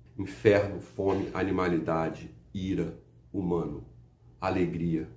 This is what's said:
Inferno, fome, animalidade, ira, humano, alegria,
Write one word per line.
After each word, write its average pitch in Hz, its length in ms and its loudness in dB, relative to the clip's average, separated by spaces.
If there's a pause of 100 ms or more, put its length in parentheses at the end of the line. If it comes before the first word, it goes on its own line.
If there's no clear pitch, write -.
(160)
Inferno, 98 640 4
fome, 95 540 -2
animalidade, 87 960 0 (240)
ira, 90 420 -2 (380)
humano, 85 500 -2 (560)
alegria, 85 760 0